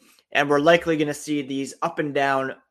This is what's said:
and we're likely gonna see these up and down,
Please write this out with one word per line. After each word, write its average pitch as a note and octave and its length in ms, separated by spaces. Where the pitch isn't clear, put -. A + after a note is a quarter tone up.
and C#3+ 180
we're D3 100
likely E3 380
gonna D3 160
see D3 300
these C3+ 400
up E3 160
and D3 120
down, C3+ 440